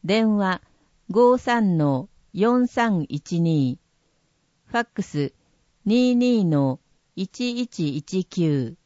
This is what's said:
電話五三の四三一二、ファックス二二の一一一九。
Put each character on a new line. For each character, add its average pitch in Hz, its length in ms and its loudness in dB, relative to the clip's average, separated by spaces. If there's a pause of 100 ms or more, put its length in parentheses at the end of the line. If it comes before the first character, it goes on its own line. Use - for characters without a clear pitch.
電 214 320 2
話 190 260 -2 (480)
五 247 280 4
三 220 380 0
の 143 320 0 (240)
四 240 340 2
三 220 420 -2
一 165 320 -4
二、 151 380 0 (880)
フ - 80 -14
ァ 233 60 0
ッ 240 60 -4
ク - 160 -10
ス 143 320 -6 (500)
二 247 320 2
二 240 280 2
の 139 360 0 (340)
一 240 460 -6
一 156 360 -6
一 180 280 -6
九。 151 600 -2